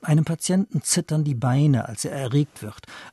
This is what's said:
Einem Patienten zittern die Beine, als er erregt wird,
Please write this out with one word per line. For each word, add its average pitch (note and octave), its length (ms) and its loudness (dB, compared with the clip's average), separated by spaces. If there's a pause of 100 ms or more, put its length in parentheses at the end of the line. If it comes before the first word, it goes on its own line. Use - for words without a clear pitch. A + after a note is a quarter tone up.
Einem D#3 220 4
Patienten F3+ 580 -2
zittern D#3 420 0
die C#3+ 100 -2
Beine, B2+ 540 2
als - 160 -10
er D#3 80 -6
erregt C#3 500 -2
wird, G#2+ 240 -14 (260)